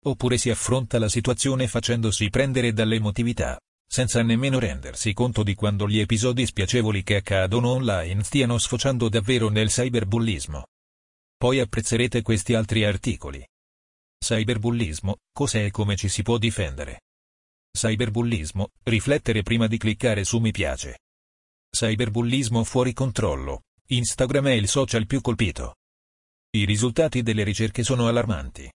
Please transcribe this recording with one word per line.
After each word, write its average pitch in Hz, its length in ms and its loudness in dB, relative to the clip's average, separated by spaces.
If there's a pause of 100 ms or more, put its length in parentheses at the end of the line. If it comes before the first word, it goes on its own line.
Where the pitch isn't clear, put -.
Oppure 123 320 0
si 123 120 0
affronta 120 480 0
la 110 100 2
situazione 127 600 0
facendosi 113 600 0
prendere 127 440 0
dall'emotività, 110 840 0 (300)
senza 123 340 0
nemmeno 123 360 2
rendersi 87 540 -4
conto 113 320 0
di 101 100 0
quando 104 340 0
gli 107 120 2
episodi 120 440 2
spiacevoli 107 600 0
che 104 120 0
accadono 98 520 2
online 104 560 0
stiano 120 340 2
sfociando 120 500 0
davvero 110 400 2
nel 107 200 2
cyberbullismo. 110 1000 -2 (680)
Poi 131 240 4
apprezzerete 117 600 0
questi 113 320 0
altri 110 300 0
articoli. 95 600 -4 (720)
Cyberbullismo, 110 1000 -2 (120)
cos'è 113 360 -2
e 101 40 -2
come 101 240 0
ci 98 140 -2
si 98 140 -2
può 117 160 0
difendere? 71 640 -4 (680)
Cyberbullismo, 110 1000 -2 (140)
riflettere 113 580 2
prima 117 240 2
di 110 100 0
cliccare 107 480 0
su 120 140 0
mi 113 120 2
piace. 71 500 -4 (680)
Cyberbullismo 117 960 0
fuori 123 300 0
controllo, 73 680 -2 (240)
Instagram 131 600 0
è 135 40 4
il 107 140 2
social 117 400 0
più 135 140 -2
colpito. 98 560 -2 (800)
I 104 80 2
risultati 120 580 2
delle 107 220 0
ricerche 107 400 -2
sono 123 240 2
allarmanti. 92 600 -2 (100)